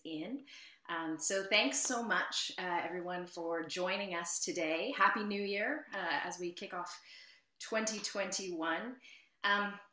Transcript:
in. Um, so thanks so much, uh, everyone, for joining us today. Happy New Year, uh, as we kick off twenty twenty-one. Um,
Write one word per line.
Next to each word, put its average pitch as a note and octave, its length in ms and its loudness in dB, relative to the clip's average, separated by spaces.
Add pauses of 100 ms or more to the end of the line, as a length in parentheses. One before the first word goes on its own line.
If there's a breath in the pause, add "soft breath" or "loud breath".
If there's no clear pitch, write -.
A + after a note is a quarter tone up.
in. E3 380 -6 (440 loud breath)
Um, D#3+ 320 -2
so F#3+ 240 2
thanks A3+ 340 4
so A#3+ 240 2
much, F#3 560 0
uh, F3 280 2
everyone, F3+ 420 -4
for E3 360 -2
joining F#3 520 0
us E3+ 240 0
today. E3+ 580 0
Happy G#3 280 6
New G3+ 160 0
Year, G#3+ 520 0
uh, F3 320 0
as F3 140 -6
we F3 140 -4
kick F#3+ 200 -10
off - 280 -8 (580 loud breath)
twenty A3 400 0
twenty-one. F#3 960 -2 (480 loud breath)
Um, G3+ 300 4 (200)